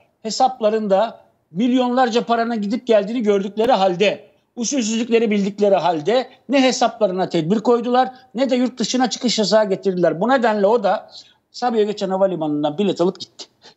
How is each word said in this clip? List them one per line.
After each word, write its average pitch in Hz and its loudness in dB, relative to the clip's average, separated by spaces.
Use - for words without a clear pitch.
hesaplarında 220 0
milyonlarca 247 0
paranın 233 -2
gidip 220 -4
geldiğini 220 2
gördükleri 208 0
halde, 190 0
usulsüzlükleri 226 0
bildikleri 202 0
halde 175 0
ne 269 2
hesaplarına 220 0
tedbir 175 0
koydular 247 2
ne 240 -2
de 262 2
yurt 247 -2
dışına 254 -2
çıkış 226 -4
yasağı 208 2
getirdiler. 180 0
Bu 220 0
nedenle 220 2
o 220 2
da - -2
Sabiha 233 -2
Gökçen 202 -4
Havalimanı'ndan 156 -2
bilet 190 0
alıp 185 -2
gitti. - -18